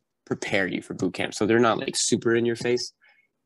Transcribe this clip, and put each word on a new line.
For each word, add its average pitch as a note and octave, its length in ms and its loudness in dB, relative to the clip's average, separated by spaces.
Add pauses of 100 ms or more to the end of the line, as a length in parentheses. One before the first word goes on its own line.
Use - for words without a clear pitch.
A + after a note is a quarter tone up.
(260)
prepare G2+ 400 -2
you G#2 160 -4
for - 120 -12
boot F2+ 200 -4
camp. - 200 -6
So G#2+ 120 0
they're A2+ 140 6
not, A2+ 180 4
like, - 180 -6
super A#2 380 0
in A#2 120 2
your A#2 100 0
face, B2 360 -2 (540)